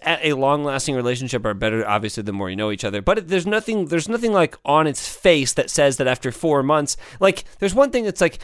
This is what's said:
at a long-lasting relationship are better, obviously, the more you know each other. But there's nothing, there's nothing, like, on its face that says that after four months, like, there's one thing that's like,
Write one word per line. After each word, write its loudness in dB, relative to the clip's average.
at -2
a 4
long-lasting 0
relationship -2
are 0
better, -2
obviously, -2
the -6
more -4
you -6
know -2
each -6
other. -4
But 0
there's 0
nothing, -2
there's -2
nothing, -2
like, 2
on 4
its -6
face 2
that 0
says 2
that 0
after -2
four 0
months, 0
like, 2
there's -2
one 4
thing 0
that's -2
like, 2